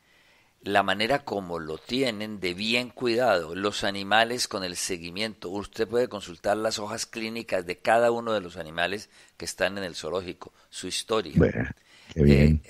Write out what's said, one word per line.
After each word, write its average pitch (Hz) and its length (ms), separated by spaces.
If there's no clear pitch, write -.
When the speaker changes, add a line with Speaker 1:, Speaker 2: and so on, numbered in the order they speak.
Speaker 1:
La 98 200
manera 107 440
como 90 320
lo 78 180
tienen 107 640
de 90 140
bien 117 340
cuidado, 110 640
los 101 300
animales 104 640
con 98 160
el 90 120
seguimiento. 90 760
Usted 101 360
puede 120 220
consultar 101 480
las 110 220
hojas 107 260
clínicas 110 640
de 90 140
cada 117 300
uno 117 220
de 104 80
los 87 160
animales 85 540
que - 80
están 95 320
en 98 80
el 82 100
zoológico, 87 600
su - 160
historia. 101 500
Speaker 2:
Bueno, - 320
qué 82 60
Speaker 1:
Eh, - 40
Speaker 2:
bien. 73 460